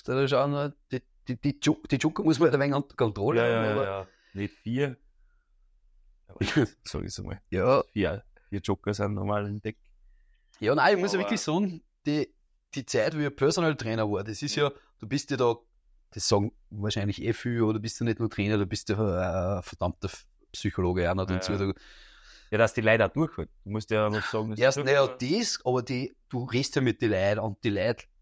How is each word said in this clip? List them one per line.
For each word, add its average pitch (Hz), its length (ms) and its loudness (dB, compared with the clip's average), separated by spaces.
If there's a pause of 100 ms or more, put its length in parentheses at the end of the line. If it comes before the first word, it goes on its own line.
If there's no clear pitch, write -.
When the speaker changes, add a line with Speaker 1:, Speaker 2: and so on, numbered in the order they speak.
Speaker 1:
Da 131 240 0
schauen 139 240 2
wir, 143 200 -2 (200)
die, 127 100 -4 (240)
die, 123 100 -4
die 143 240 -2
Jo-, - 300 2
die 139 60 2
Joker 160 260 -2
muss 156 160 4
man 165 80 6
halt 151 80 4
ein 135 60 4
wenig 143 160 2
unter 139 180 -4
Kontrolle 113 460 2 (100)
Speaker 2:
Ja, 117 60 2
Speaker 1:
haben, 113 80 2
Speaker 2:
ja, 110 80 0
Speaker 1:
aber 104 120 0
Speaker 2:
ja. 98 220 -6 (280)
Nicht 98 200 -6
vier. 127 420 -4 (1300)
Speaker 1:
<laughs> - 560 0
Speaker 2:
Sag - 180 -8
ich's 90 160 -10
einmal. - 220 -10 (100)
Speaker 1:
Ja. 113 320 4 (100)
Speaker 2:
Vier, 98 300 0 (260)
vier 98 120 -6
Joker 104 340 -2
sind 101 200 -2
normal 101 340 -2
im 104 120 -8
Deck. 110 160 -8 (840)
Speaker 1:
Ja, 117 140 2
nein, 156 220 6
ich 180 60 0
muss 202 100 0
ja 196 60 2
Speaker 2:
Aber 196 80 -2
Speaker 1:
wirklich 202 140 -2
sagen, 175 420 -2 (240)
die, 147 260 0 (420)
die 135 120 -8
Zeit, 139 320 0
wie 147 80 0
ich 139 100 -6
Personal 160 400 2
Trainer 110 340 -2
war, 101 140 -2
das 107 160 -10
ist 147 160 -6
Speaker 2:
Mhm. 151 60 0
Speaker 1:
ja, 139 100 2 (280)
du 117 80 -12
bist 135 240 -4
ja 131 40 0
da, 120 200 4 (560)
das - 160 -6
sagen 101 240 2 (180)
wahrscheinlich 104 520 -4
eh 113 100 0
viel, 120 300 -4
aber 110 120 2
du 110 60 -4
bist 113 200 -8
ja 117 40 -2
nicht 110 160 0
nur 110 100 -2
Trainer, 104 260 0
du 101 100 0
bist - 220 -6
ja, 92 720 0
äh, 90 40 -6
verdammter - 440 -6
F-, - 180 -12 (280)
Psychologe 90 580 0
auch 92 40 0
noch 92 140 -2
Speaker 2:
Ja, 92 80 0
Speaker 1:
dazu. 92 160 -4
Speaker 2:
ja. 98 60 0
Speaker 1:
Du 98 140 0 (800)
Speaker 2:
Ja, 107 80 0
dass 113 160 4
die 120 60 -2
Leute 110 260 6
auch 92 60 -2
durchhalten. 147 400 -4 (120)
Du 98 60 -12
musst 107 200 -6
ja 107 180 2
noch 104 140 -2
sagen, 110 280 -4
dass 107 80 -8
Speaker 1:
Erst, 135 180 4
Speaker 2:
sie 143 80 -4
Speaker 1:
naja, 135 220 4
Speaker 2:
durchhalten. 127 320 -2
Speaker 1:
das, - 260 -4
aber 127 180 2
die, 127 320 -6 (160)
du 127 140 -4
redest 127 320 -2
ja 139 60 2
mit 123 200 0
den 113 80 4
Leuten 101 300 2
und 104 220 -6
die 113 80 0
Leute, 107 340 0 (180)